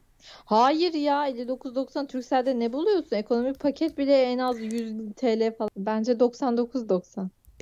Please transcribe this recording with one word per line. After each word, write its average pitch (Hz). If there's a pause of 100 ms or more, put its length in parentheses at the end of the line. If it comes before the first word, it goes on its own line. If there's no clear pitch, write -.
(440)
Hayır 311
ya, 285
elli 240
dokuz 254
doksan 269
Turkcell'de 254
ne 233
buluyorsun? 330
Ekonomik 240
paket 294
bile 277
en 247
az 247
yüz 220
T 226
L 226
falan. 214
Bence 220
doksan 240
dokuz 240
doksan. 185 (320)